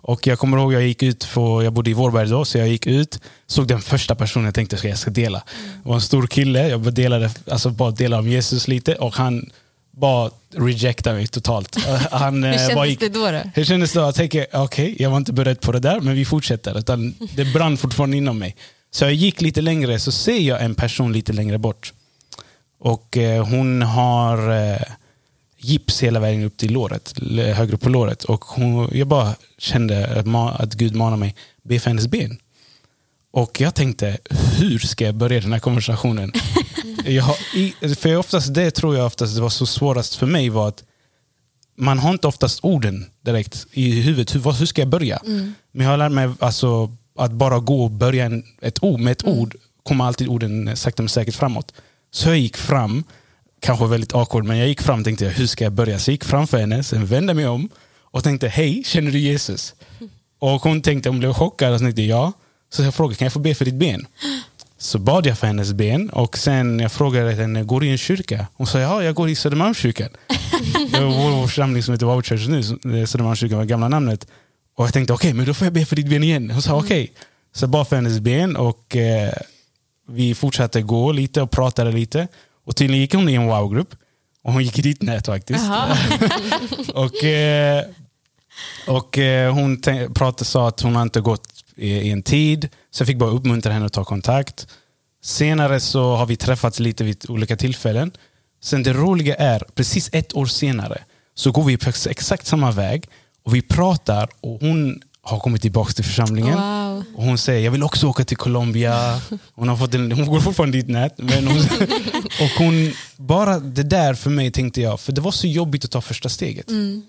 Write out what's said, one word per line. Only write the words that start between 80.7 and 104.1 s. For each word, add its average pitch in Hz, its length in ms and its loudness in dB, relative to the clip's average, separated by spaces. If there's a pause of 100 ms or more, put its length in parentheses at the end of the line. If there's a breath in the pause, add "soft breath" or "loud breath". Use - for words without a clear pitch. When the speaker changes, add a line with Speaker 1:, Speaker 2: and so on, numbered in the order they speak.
Speaker 1:
gå 117 300 2
lite 139 300 0
och 127 100 -2
pratade 127 400 0
lite. 117 360 -2 (380 soft breath)
Och 143 100 -6
tydligen 135 260 2
gick 135 120 0
hon 190 160 4
i 135 40 4
en 120 140 2
Wow-grupp. 107 480 0 (480)
Och 120 100 -2
hon 131 100 2
gick 123 160 -2
i - 20 0
ditt 143 200 0
nät 117 240 -2
faktiskt. 110 400 -2
Speaker 2:
Jaha. 208 320 0 (500)
Speaker 1:
<laughs> 254 460 -4
Och, 135 300 -2
eh, 147 600 2 (1040 loud breath)
och, 131 300 -2
eh, 131 360 2
hon 139 280 2
tän-, 123 320 -2
pratade, 127 320 0
sa 123 220 2
att 113 140 -2
hon 120 140 2
har 120 80 2
inte 117 180 0
gått 107 260 -2 (280)
i, 107 180 -6
i 101 180 0
en 101 120 -2
tid. 151 460 2 (220 soft breath)
Så - 100 -4
jag 117 60 2
fick 127 100 0
bara 117 120 2
uppmuntra 117 440 0
henne 107 120 0
att 101 80 -4
ta 101 100 -2
kontakt. 117 640 -2 (560 soft breath)
Senare 147 560 2
så 127 360 0
har 120 100 2
vi 117 100 -2
träffats 123 440 -2
lite 113 240 -2
vid 107 260 -4
olika 110 280 -2
tillfällen. 127 540 -2 (520 soft breath)
Sen 135 200 -2
det 135 100 2
roliga 156 420 2
är, 127 240 2 (160)
precis - 380 -2
ett 160 200 -2
år 139 120 0
senare 117 580 -4 (320 soft breath)
så - 160 2
går 143 120 4
vi 131 140 4
på - 120 -2
ex-, - 180 -4
exakt - 400 -4
samma 143 240 2
väg 104 360 -2 (380 soft breath)
och 113 100 2
vi 123 60 4
pratar 143 680 0 (120)